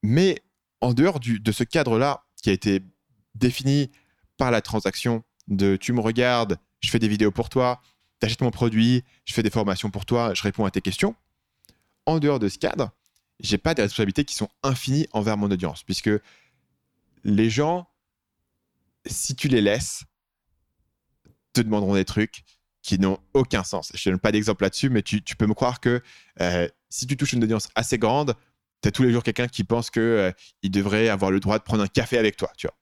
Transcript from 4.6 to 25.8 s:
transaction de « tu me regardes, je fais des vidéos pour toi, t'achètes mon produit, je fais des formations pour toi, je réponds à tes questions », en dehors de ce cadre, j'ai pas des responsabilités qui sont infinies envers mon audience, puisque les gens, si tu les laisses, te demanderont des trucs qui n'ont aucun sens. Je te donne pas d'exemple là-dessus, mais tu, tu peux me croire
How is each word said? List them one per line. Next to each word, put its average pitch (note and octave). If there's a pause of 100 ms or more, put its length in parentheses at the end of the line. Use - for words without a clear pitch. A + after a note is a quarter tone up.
transaction A2+ (240)
de « G2
tu B2
me A#2+
regardes, A2+ (240)
je -
fais A2+
des A2+
vidéos G#2
pour -
toi, B2 (380)
t'achètes A2
mon B2
produit, A#2+ (220)
je -
fais A#2
des G#2+
formations G#2
pour G2
toi, A#2
je -
réponds G#2
à F#2+
tes -
questions », G3 (920)
en D#3+
dehors C#3+
de G#2+
ce -
cadre, - (500)
j'ai G#2
pas D#3+
des C3+
responsabilités G2+
qui -
sont G#2+ (140)
infinies C3+
envers G#2+
mon G#2
audience, F2
puisque - (1120)
les G#2
gens, D#3 (1160)
si -
tu C#3+
les B2+
laisses, G#2 (1500)
te B2
demanderont G#2
des F#2+
trucs - (380)
qui F#2+
n'ont F#2+ (140)
aucun B2
sens. -
Je -
te G2
donne F#2
pas G#2+
d'exemple G#2+
là-dessus, G2
mais A2+
tu, G#2
tu -
peux A2
me G#2+
croire B2